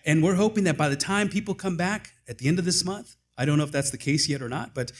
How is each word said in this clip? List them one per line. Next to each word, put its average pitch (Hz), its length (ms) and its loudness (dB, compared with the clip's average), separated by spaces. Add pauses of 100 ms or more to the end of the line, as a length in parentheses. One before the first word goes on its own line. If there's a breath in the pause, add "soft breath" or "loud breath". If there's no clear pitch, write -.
And 156 160 4
we're 180 140 4
hoping 214 280 2
that 156 120 2
by 156 120 2
the 139 60 0
time 196 340 0
people 202 240 -4
come 185 240 -4
back 190 340 -4 (180)
at 120 100 -12
the 127 80 -2
end 175 140 2
of 175 40 0
this 175 200 0
month, 190 320 -8 (200)
I 123 80 -2
don't 147 140 2
know 151 60 4
if 147 80 -6
that's 139 180 0
the 127 80 -6
case 147 300 0
yet 143 120 -2
or 123 80 -8
not, 131 240 -6
but 123 280 -6